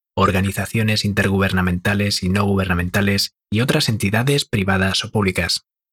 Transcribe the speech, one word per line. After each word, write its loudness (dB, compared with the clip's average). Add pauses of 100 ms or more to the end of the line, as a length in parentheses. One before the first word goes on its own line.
(180)
organizaciones 0
intergubernamentales 0
y 2
no 2
gubernamentales 0 (180)
y 0
otras 0
entidades 0
privadas 0
o -14
públicas. -2 (260)